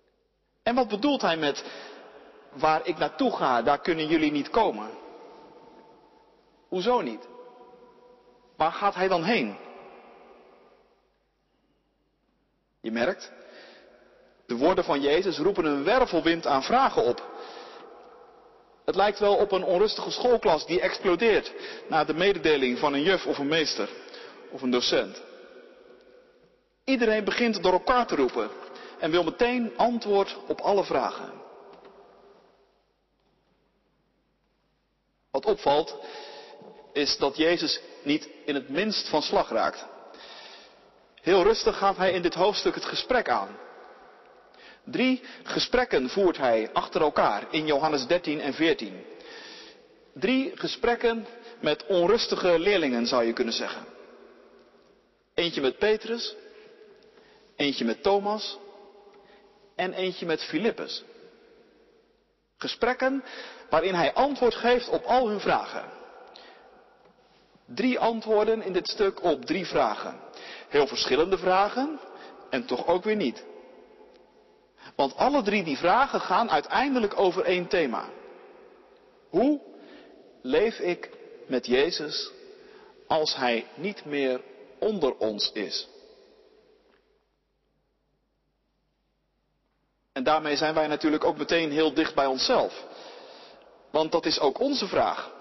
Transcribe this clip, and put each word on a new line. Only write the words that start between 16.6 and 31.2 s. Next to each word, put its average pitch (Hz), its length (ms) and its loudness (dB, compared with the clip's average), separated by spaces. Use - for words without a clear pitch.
vragen 240 400 2
op. - 300 -2
Het 156 100 -4
lijkt 202 240 2
wel 202 160 4
op 208 160 2
een 185 120 0
onrustige 185 480 0
schoolklas 214 540 2
die 170 160 0
explodeert 185 720 2
na 156 140 2
de 151 100 -2
mededeling 151 680 2
van 147 140 2
een 139 100 0
juf 185 220 2
of 135 120 -2
een 139 100 -4
meester 147 420 -2
of 135 100 -12
een 127 100 0
docent. 123 500 0
Iedereen 226 400 2
begint 202 400 0
door 180 100 6
elkaar 233 340 2
te 175 80 -4
roepen 123 340 0
en 160 120 -2
wil 175 120 4
meteen 240 540 0
antwoord 208 600 2
op - 140 -4
alle 190 220 2
vragen. - 500 -4